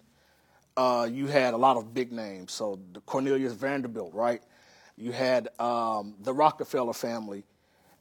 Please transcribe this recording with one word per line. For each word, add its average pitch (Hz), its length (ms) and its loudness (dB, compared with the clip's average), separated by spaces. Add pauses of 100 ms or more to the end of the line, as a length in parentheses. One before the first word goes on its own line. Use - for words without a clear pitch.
(760)
uh, 123 320 2
you 135 200 -4
had 131 260 4
a - 20 0
lot 127 200 6
of 113 180 -6
big 123 160 -2
names. 101 420 -10
So 101 280 -4 (120)
the 95 100 -16
Cornelius 135 500 0
Vanderbilt, 113 600 -4
right? 117 300 0 (540)
You 120 160 -8
had, 123 360 2 (120)
um, 113 600 0
the 127 140 -4
Rockefeller 143 580 2
family. 110 520 -6 (560)